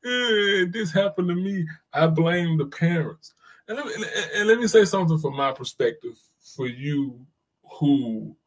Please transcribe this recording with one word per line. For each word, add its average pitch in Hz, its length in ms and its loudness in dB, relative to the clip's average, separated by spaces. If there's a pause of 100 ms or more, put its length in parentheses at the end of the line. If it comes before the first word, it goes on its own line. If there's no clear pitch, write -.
Eh, 214 640 0
this 196 220 -6
happened 196 380 0
to 175 60 -2
me. 185 320 -4 (260)
I 156 140 2
blame 165 500 0
the 143 80 0
parents. - 680 -4 (340)
And 220 100 -8
let 285 80 -8
me, 214 80 -10
and, - 420 -8
and 208 120 0
let 226 120 6
me 240 80 0
say 214 180 8
something 175 340 0
from 147 160 -4
my 139 160 0
perspective 120 680 -4 (380)
for 131 120 -6
you 131 580 -6 (540)
who 120 560 0 (120)